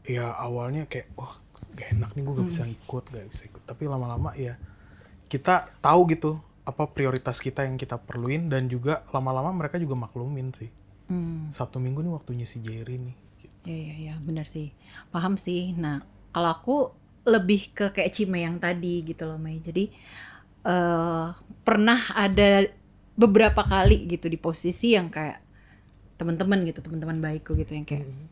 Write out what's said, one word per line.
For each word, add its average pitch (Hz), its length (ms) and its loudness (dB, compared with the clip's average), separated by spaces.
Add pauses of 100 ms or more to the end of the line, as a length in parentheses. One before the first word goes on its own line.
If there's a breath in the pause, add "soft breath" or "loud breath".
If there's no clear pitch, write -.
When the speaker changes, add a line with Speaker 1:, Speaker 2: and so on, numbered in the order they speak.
Speaker 1:
Ya 120 280 -4
awalnya 123 540 -6
kayak, - 280 -10
"Wah, - 200 -14 (380)
gak - 200 -6
enak 104 200 0
nih, 143 100 -6
gue 139 100 -4
gak 135 80 -2
Speaker 2:
Hmm. 180 120 -2
Speaker 1:
bisa 165 120 -2
ikut, 117 420 -8
gak 107 200 -14
bisa - 180 -14
ikut." - 180 -20
Tapi - 220 -10
lama-lama 127 500 -4
ya 123 200 -8 (720 soft breath)
kita 185 280 2 (240)
tahu 170 300 8
gitu 156 300 0 (240)
apa 147 240 -2
prioritas 131 520 0
kita 139 240 -4
yang 131 120 -2
kita 127 220 -6
perluin, 131 500 -4
dan 131 200 0
juga 127 420 -2
lama-lama 131 440 -2
mereka 170 240 -2
juga 151 200 -2
maklumin 127 560 -6
sih. 113 180 -14 (360)
Speaker 2:
Hmm. 165 440 -6
Speaker 1:
"Sabtu 127 280 -6
Minggu 131 220 -4
nih 170 120 -2
waktunya 123 320 -8
si - 160 -12
Jerry 113 380 -10
nih," 123 180 -12 (200)
gitu. - 180 -20 (100)
Speaker 2:
Iya, 165 120 -8
iya, 156 240 -10
iya, 156 180 -10
benar 156 280 -6
sih. 151 240 -8 (380 loud breath)
Paham 185 280 0
sih. 180 360 -4
Nah, 151 300 -2 (280)
kalau 170 200 2
aku 247 260 0 (480)
lebih 202 480 4
ke 202 200 -2
kayak 185 180 0
Cime 190 300 -2
yang 170 160 -2
tadi 175 480 -2
gitu 165 200 -8
loh, 160 120 -6
Mei. 160 220 -8
Jadi, 170 320 -2 (720 loud breath)
eh, 170 640 2 (340)
pernah 220 400 4 (120)
ada 202 500 6 (500)
beberapa 214 500 8
kali 196 440 6
gitu 170 220 -2
di 160 80 -2
posisi 175 560 0
yang 180 160 4
kayak 156 340 -6 (720 soft breath)
teman-teman 180 500 2
gitu, 165 160 -4
teman-teman 160 400 -6
baikku 156 360 -4
gitu 156 160 -2
yang 151 120 -6
kayak, 147 200 -4
Speaker 1:
Hmm. 135 280 -14